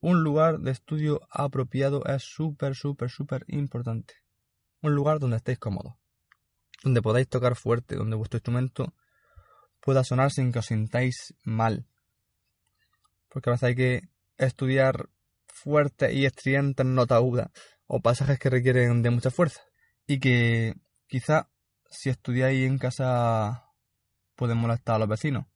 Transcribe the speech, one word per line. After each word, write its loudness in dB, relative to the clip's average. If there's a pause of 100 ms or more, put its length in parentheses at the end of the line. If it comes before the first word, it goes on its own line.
Un 4
lugar 2
de -2
estudio -2 (100)
apropiado -2
es -2
súper, -4
súper, -4
súper -8
importante. -6 (680)
Un 0
lugar 2
donde 0
estéis -4
cómodos, -8 (880)
donde 2
podáis 2
tocar 0
fuerte, -4
donde -4
vuestro -6
instrumento -4 (880)
pueda 2
sonar 2
sin 0
que -2
os -6
sintáis -4 (100)
mal. -2 (1400)
Porque -6
a 2
veces 0
hay 0
que 0 (360)
estudiar 0 (380)
fuertes 0
y 2
estridentes 0
notas 2
agudas 0 (380)
o -2
pasajes 2
que -2
requieren 4
de 2
mucha 0
fuerza. 0 (440)
Y 0
que 2 (320)
quizá 0 (400)
si -6
estudiáis 0
en 0
casa -2 (640)
pueden -2
molestar 0
a 2
los 0
vecinos. -2 (100)